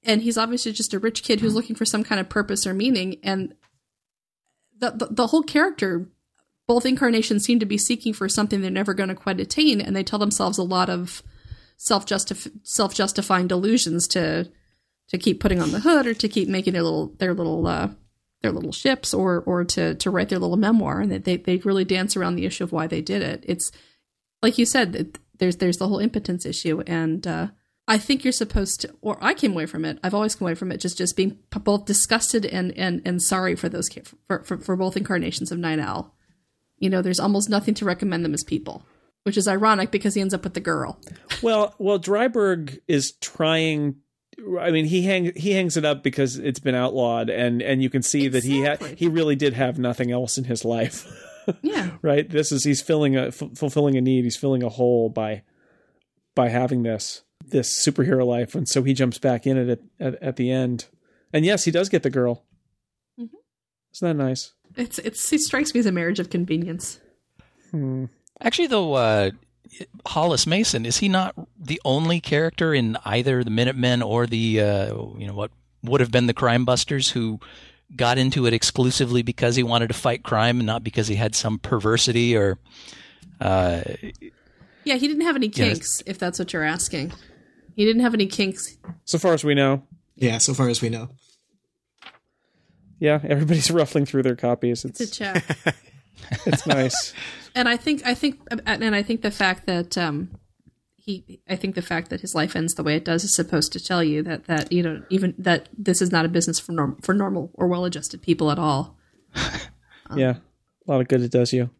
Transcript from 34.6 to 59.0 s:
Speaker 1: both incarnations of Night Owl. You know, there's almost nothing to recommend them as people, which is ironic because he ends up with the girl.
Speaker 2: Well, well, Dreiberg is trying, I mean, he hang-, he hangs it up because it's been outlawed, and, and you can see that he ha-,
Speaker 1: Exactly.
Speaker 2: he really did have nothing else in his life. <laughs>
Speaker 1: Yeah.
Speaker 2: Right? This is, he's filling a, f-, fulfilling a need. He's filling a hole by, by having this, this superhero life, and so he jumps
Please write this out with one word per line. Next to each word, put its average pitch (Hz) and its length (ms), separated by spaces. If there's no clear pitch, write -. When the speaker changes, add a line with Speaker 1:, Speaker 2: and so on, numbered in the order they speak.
Speaker 1:
both 185 220
incarnations 175 540
of 170 80
Night 160 200
Owl. - 340
You 185 100
know, 185 120
there's 180 180
almost 202 300
nothing 214 260
to 208 100
recommend 175 400
them 151 80
as 147 100
people, - 420
which 202 140
is 196 100
ironic 202 420
because 202 260
he 202 60
ends 190 120
up 180 100
with 175 100
the - 60
girl. 151 400
Speaker 2:
Well, 214 380
well, 202 180
Dreiberg 190 800
is 139 240
trying, 156 840
I 170 120
mean, 160 140
he 180 180
hang-, 185 340
he 190 160
hangs 180 240
it 151 80
up 143 180
because 135 340
it's 139 220
been 127 160
outlawed, 120 540
and, 120 320
and 131 200
you 127 80
can 131 140
see 139 240
that 127 160
he 135 200
ha-, 143 100
Speaker 1:
Exactly. 151 240
Speaker 2:
he 170 100
really 156 300
did 139 160
have 127 260
nothing 123 320
else 123 260
in 131 60
his 120 220
life. 113 420
<laughs> - 60
Speaker 1:
Yeah. 262 300
Speaker 2:
Right? 147 280
This 151 220
is, 139 140
he's 139 160
filling 151 340
a, 131 120
f-, 131 140
fulfilling 147 400
a 127 60
need. 127 240
He's 117 100
filling 131 280
a 120 40
hole 120 400
by, 107 360
by 123 140
having 123 340
this, 110 400
this - 420
superhero 131 400
life, 120 260
and 127 140
so 135 160
he 135 100
jumps 127 240